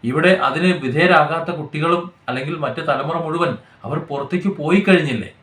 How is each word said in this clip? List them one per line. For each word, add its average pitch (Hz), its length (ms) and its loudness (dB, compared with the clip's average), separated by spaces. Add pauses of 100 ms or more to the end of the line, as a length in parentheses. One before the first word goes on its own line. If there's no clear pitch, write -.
(100)
ഇവിടെ 156 220 4 (160)
അതിന് 165 220 2 (140)
വിധേയരാകാത്ത 160 640 2 (100)
കുട്ടികളും 160 440 -2 (240)
അല്ലെങ്കിൽ 135 280 -6 (100)
മറ്റു 120 240 -6
തലമുറ 143 360 -2
മുഴുവൻ 160 260 -2 (340)
അവർ 139 120 -4 (120)
പുറത്തേക്ക് 180 500 -4
പോയി 170 280 2
കഴിഞ്ഞില്ലേ? 143 420 2 (140)